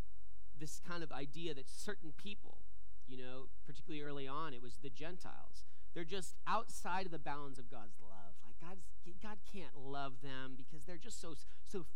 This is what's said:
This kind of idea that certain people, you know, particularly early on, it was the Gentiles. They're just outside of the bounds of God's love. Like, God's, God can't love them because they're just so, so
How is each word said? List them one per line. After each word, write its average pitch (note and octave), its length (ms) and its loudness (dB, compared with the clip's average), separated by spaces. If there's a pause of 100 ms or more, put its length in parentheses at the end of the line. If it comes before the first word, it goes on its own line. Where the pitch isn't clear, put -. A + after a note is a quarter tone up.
(560)
This D3+ 320 0
kind F3 140 0
of D3+ 80 0
idea C#3+ 440 0
that C3+ 140 0
certain - 480 0
people, - 420 0 (500)
you C3 80 0
know, B2+ 300 -2 (200)
particularly D3 380 0
early C#3+ 240 0
on, D3 260 0
it A#2+ 80 0
was B2 180 0
the C#3 100 0
Gentiles. D3+ 720 0 (280)
They're E3+ 120 0
just F3 320 0 (100)
outside F#3+ 580 0
of F#3 60 0
the E3 80 0
bounds C#3+ 400 0
of A#2+ 100 0
God's G#2+ 320 0
love. - 340 0 (100)
Like, - 160 0
God's, F3+ 240 0 (360)
God G#3+ 180 0 (140)
can't E3+ 240 0
love C#3 460 0
them C3 340 0
because C#3+ 280 0
they're F3+ 140 0
just - 220 0
so, E3 140 0 (320)
so F3+ 180 0 (120)